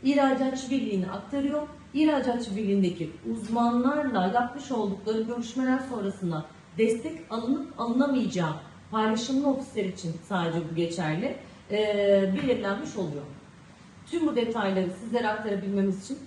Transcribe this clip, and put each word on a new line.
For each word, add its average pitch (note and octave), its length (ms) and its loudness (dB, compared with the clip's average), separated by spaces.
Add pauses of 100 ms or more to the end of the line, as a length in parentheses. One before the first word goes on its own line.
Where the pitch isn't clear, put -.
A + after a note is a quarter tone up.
ihracatçı C4 640 2
birliğine G#3 420 0
aktarıyor. C#4+ 560 -2 (260)
İhracatçı B3 600 2
birliğindeki F#3+ 560 2 (220)
uzmanlarla A#3 1000 2
yapmış A#3+ 380 0
oldukları G#3+ 500 0
görüşmeler B3 580 0 (100)
sonrasında G3 560 -4 (320)
destek A3+ 420 0 (100)
alınıp A#3 520 -2
alınamayacağı A#3 720 2 (380)
paylaşımlı A#3 580 2
ofisler A3 360 -2
için F3 260 -6 (180)
sadece E3+ 300 0 (120)
bu E3 40 -6
geçerli. E3+ 600 -2 (360)
Ee, G3+ 640 4
belirlenmiş A#3+ 600 -2
oluyor. D3 280 -4 (880)
Tüm E4 160 0
bu A#3+ 80 2
detayları G3+ 540 2 (140)
sizlere A#3 240 0
aktarabilmemiz G3 760 0
için C4+ 220 -8